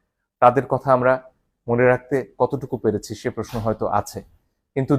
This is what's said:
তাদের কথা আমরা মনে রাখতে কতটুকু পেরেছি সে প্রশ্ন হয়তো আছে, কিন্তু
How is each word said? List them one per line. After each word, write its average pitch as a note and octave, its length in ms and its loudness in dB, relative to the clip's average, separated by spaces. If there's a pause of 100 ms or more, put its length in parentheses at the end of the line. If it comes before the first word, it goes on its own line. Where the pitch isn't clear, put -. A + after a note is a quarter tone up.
(420)
তাদের B2 320 4
কথা C3 240 -4
আমরা B2+ 160 2 (540)
মনে A#2+ 240 2
রাখতে B2+ 240 -2 (220)
কতটুকু B2+ 460 -2
পেরেছি G#2 280 -2 (100)
সে B2+ 140 -4
প্রশ্ন A2 200 -10 (100)
হয়তো A2 200 -4 (140)
আছে, - 200 -10 (560)
কিন্তু C3+ 240 0